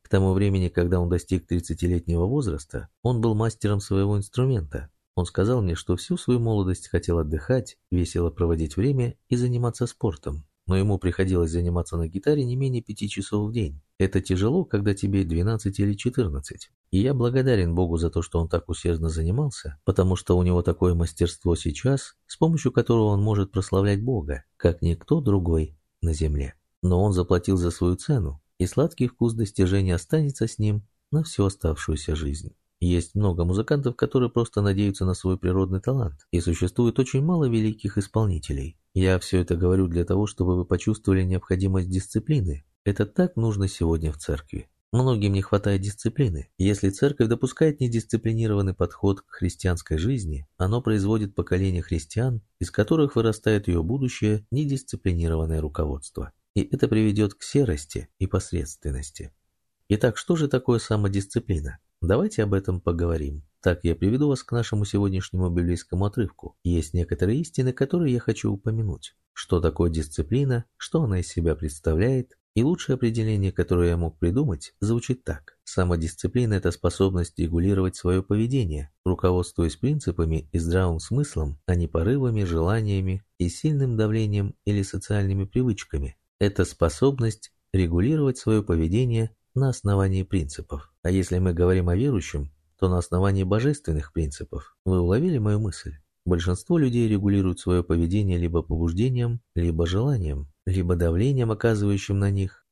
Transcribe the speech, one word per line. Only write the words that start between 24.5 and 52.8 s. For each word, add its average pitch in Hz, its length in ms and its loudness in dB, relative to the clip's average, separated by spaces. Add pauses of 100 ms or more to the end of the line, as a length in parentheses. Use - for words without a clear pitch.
как - 240 2
никто 85 400 0
другой 85 560 0 (240)
на 82 120 0
земле. 76 420 -2 (260)
Но 90 220 2
он 104 100 2
заплатил 90 440 2
за 87 120 2
свою 90 260 0
цену, 90 460 -4 (160)
и 92 80 0
сладкий 131 420 0
вкус 117 280 0
достижения 98 580 0
останется 143 540 0
с - 100 -10
ним 104 300 0 (240)
на 151 120 2
всю 101 220 0
оставшуюся 80 720 -2
жизнь. 76 400 -6 (260)
Есть 87 340 0
много 90 300 2
музыкантов, 117 500 0
которые 123 340 2
просто 113 320 0
надеются 101 440 0
на 92 80 0
свой 92 240 -2
природный 92 420 0
талант, 117 520 -4
и 87 80 2
существует 90 580 0
очень 135 260 0
мало 160 240 0
великих 107 520 0
исполнителей. 82 800 -2 (160)
Я 92 260 4
все 92 220 0
это 85 160 0
говорю 92 300 2
для 85 180 0
того, 101 200 0
чтобы 90 300 0
вы 90 80 0
почувствовали 95 600 0
необходимость 92 640 0
дисциплины. 95 760 -2 (200)
Это 101 200 0
так 180 300 0
нужно 104 320 0
сегодня 82 460 -2
в - 40 -12
церкви. - 520 -8 (240)
Многим 110 400 2
не 98 80 2
хватает 101 400 0
дисциплины. 101 760 -4
Если 98 320 2
церковь 139 380 0
допускает 135 540 0
недисциплинированный 110 920 0
подход - 480 -2
к - 80 -20
христианской 87 680 -2
жизни, 80 500 -4 (100)
оно 104 240 0
производит 107 540 0
поколение 92 460 0
христиан, 113 600 -2 (180)
из - 120 -4
которых 147 440 2